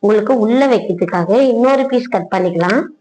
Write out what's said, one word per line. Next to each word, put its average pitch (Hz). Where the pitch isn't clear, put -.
உங்களுக்கு 214
உள்ள 240
வைக்கிறதுக்காக 180
இன்னொரு 262
பீஸ் 247
கட் 180
பண்ணிக்கலாம். 180